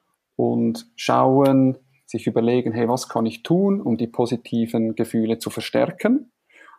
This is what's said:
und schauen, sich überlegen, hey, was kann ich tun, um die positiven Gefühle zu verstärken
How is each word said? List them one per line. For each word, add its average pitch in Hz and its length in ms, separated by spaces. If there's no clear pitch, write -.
und 117 600
schauen, 131 800
sich - 200
überlegen, 120 440
hey, 117 160
was 131 220
kann 113 160
ich 113 160
tun, 196 400
um 113 160
die 120 80
positiven 113 880
Gefühle 113 460
zu - 100
verstärken 185 840